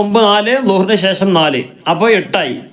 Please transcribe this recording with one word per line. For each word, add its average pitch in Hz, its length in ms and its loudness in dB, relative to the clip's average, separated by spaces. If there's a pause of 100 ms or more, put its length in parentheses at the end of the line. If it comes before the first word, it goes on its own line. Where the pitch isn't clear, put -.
മുമ്പ് 208 180 0 (100)
നാല്, 208 260 0 (160)
ലുഹറിന് 190 340 2
ശേഷം 190 340 0
നാല്, 147 220 0 (320)
അപ്പോൾ 202 260 0
എട്ടായി. 160 380 -4 (160)